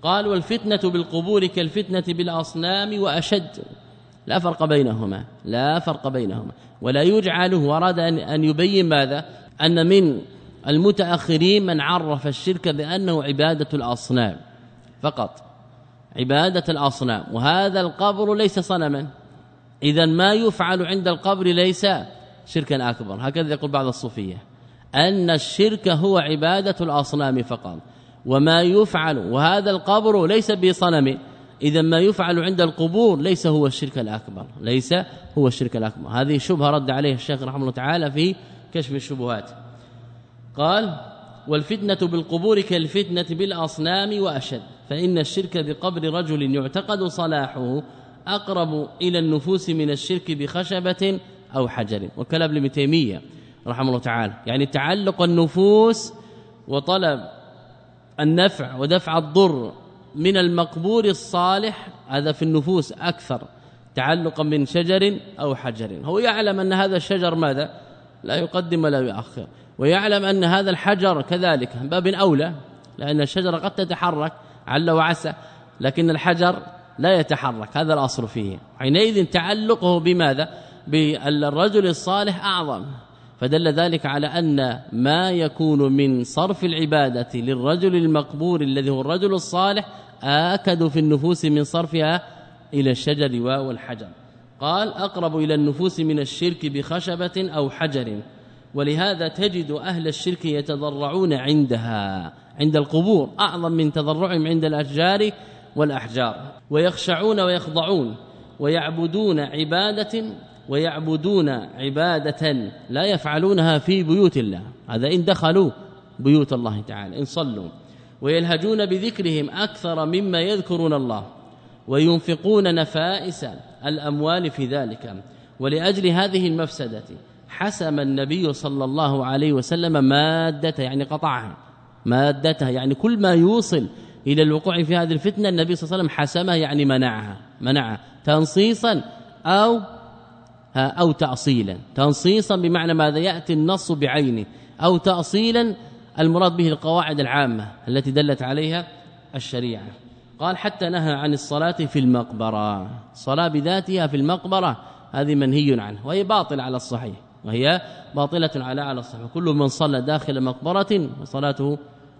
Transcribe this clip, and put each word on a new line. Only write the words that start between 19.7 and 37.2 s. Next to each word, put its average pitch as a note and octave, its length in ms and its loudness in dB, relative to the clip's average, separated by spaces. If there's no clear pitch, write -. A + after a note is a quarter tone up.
إذن D#3 260 4
ما F3+ 240 4
يفعل F#3 520 0
عند F#3 220 -2
القبر F#3 380 0
ليس F3+ 420 2
شركا C3 440 -2
أكبر. G#2 300 -8
هكذا D3 340 -2
يقول C#3+ 180 -6
بعض C#3 160 0
الصوفية، A2 500 -6
أن F3 340 4
الشرك G3 580 2
هو F#3 300 4
عبادة E3+ 640 0
الأصنام C#3+ 640 0
فقط، G#2+ 340 -8
وما D3+ 360 4
يفعل، F3 560 4
وهذا D#3 540 2
القبر G3 560 4
ليس G#3+ 240 2
بصنم، F3 680 2
إذن D#3 280 2
ما E3 100 4
يفعل F3+ 400 2
عند F3+ 220 0
القبور E3+ 580 2
ليس F3 280 0
هو D3+ 200 4
الشرك C3 300 -4
الأكبر، A2 480 -8
ليس B2 320 0
هو C#3 100 4
الشرك B2 280 -2
الأكبر. G#2+ 340 -6
هذه C#3 280 0
شبهة C#3+ 320 0
رد C#3+ 200 0
عليها C#3 240 0
الشيخ C3 300 -6